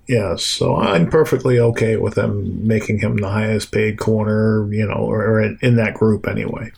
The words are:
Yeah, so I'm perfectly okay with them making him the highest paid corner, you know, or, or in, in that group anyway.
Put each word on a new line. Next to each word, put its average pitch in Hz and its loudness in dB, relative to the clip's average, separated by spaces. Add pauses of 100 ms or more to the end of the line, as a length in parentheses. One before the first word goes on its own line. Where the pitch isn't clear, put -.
Yeah, 101 0
so 85 -2
I'm 101 2
perfectly 131 2
okay 113 2
with - -2
them 101 -2
making 110 0
him 110 0
the 101 -2
highest 107 -2
paid 107 0
corner, 107 0
you 107 0
know, 104 -4
or, 107 -2
or 110 4
in, 110 -2
in 123 4
that 107 2
group 110 2
anyway. - -6